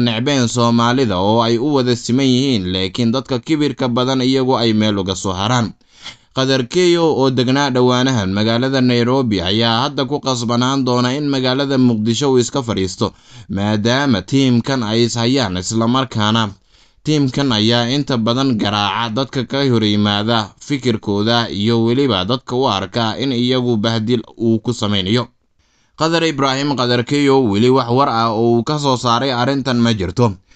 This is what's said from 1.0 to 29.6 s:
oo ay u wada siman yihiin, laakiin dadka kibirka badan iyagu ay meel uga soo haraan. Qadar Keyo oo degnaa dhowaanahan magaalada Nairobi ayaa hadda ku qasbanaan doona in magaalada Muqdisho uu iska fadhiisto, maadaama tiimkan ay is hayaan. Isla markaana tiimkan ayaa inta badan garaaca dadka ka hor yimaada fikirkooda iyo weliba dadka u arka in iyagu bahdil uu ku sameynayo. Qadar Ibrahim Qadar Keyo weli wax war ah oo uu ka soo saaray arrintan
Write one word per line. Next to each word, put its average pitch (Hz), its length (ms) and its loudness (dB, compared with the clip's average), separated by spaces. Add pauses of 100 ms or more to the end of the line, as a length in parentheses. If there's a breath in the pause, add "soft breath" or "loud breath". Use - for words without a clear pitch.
oo 107 240 2
ay 117 160 2
u 143 160 -2
wada 123 220 2
siman 123 300 0
yihiin, 127 480 2
laakiin 95 380 -2
dadka 131 280 -4
kibirka 147 500 -2
badan 127 320 0
iyagu 131 360 2
ay 117 160 2
meel 107 260 2
uga 95 160 -2
soo 95 180 -4
haraan. 107 400 -2 (640 loud breath)
Qadar 131 320 0
Keyo 170 480 2
oo 131 120 2
degnaa 131 400 2
dhowaanahan 123 640 2
magaalada 120 480 0
Nairobi 123 600 2
ayaa 113 480 0
hadda 139 160 -4
ku 139 140 -4
qasbanaan 127 680 -2
doona 123 320 0
in 147 120 -4
magaalada 135 480 -2
Muqdisho 117 540 2
uu 131 60 4
iska 123 260 0
fadhiisto, 98 500 -4 (360 loud breath)
maadaama 107 720 0
tiimkan 131 600 0
ay 113 260 0
is 113 80 -6
hayaan. 117 400 0
Isla 113 300 -2
markaana 113 640 0 (540 soft breath)
tiimkan 143 480 0
ayaa 117 380 2
inta 139 320 -2
badan 127 320 0
garaaca 104 600 -2
dadka 131 340 -4
ka 139 160 -2
hor 120 180 2
yimaada 104 800 0
fikirkooda 117 880 -2
iyo 110 340 0
weliba 117 420 0
dadka 123 300 -4
u 131 140 0
arka 104 480 -2
in 135 160 -4
iyagu 123 440 0
bahdil 113 440 -2 (160)
uu 113 220 2
ku 120 140 -4
sameynayo. 104 540 -2 (720)
Qadar 165 260 0
Ibrahim 139 540 0
Qadar 123 260 0
Keyo 139 460 2
weli 107 200 4
wax 127 200 2
war 135 200 2
ah 113 200 0
oo 117 320 2
uu - 20 0
ka 151 160 -2
soo 139 180 0
saaray 123 360 0
arrintan 123 480 0